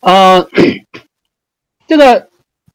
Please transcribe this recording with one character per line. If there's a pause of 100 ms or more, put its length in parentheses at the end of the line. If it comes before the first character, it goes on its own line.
呃， (680)
<clears throat>
这
个 (480)